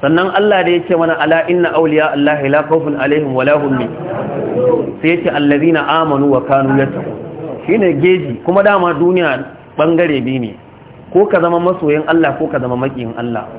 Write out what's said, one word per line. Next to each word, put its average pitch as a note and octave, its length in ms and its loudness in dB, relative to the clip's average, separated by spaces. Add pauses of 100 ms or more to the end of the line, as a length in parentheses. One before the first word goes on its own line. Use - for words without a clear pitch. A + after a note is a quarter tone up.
Sannan E3 340 2
Allah G3 300 2
da E3+ 60 2
ya F3 180 2
ce F3+ 80 2
mana, E3 220 0
"Ala D#3+ 300 2
inna F3 260 2
awliya D#3 380 2
Allahi C#3+ 360 0
la D3 160 2
khawfun D3+ 320 0
alaihim C#3 380 0
wa C3 100 0
la D3 140 4
hum C#3 180 0
min." A#2+ 120 -2 (1120)
Sai D#3 60 2
ya E3+ 140 4
ce, - 80 0
"Allazina D3 580 2
amanu C#3+ 420 2
wa C3 120 2
kanu C3+ 360 2
yattaqun." - 340 -4 (520)
Shi G3+ 140 0
ne F#3 180 2
geji, D3+ 380 2 (100)
kuma F#3+ 180 2
dama F#3+ 300 2
duniya D#3+ 480 0 (380)
bangare D#3+ 420 2
biyu C3 200 -4
ne. A2 140 -8 (560)
Ko G3 160 4
ka F3+ 140 2
zama E3+ 180 2
masoyin E3 480 0
Allah D#3 300 2
ko D#3 100 -4
ka C#3+ 140 -4
zama B2 160 -4
makiyin B2+ 400 -6
Allah. A#2 300 -6 (120)